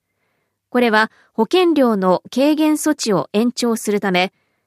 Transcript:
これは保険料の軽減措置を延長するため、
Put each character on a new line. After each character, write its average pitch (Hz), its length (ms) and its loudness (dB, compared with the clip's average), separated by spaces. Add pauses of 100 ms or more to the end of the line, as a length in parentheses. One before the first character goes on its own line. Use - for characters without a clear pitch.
(720)
こ 247 80 -2
れ 240 120 2
は 214 200 0 (220)
保 220 180 -2
険 349 240 2
料 247 220 2
の 185 260 0 (100)
軽 285 220 0
減 302 200 0
措 302 180 -2
置 240 200 -4
を 170 200 -2
延 233 180 0
長 233 240 -4
す 214 160 -6
る 202 80 0
た 185 140 -2
め、 180 200 0 (340)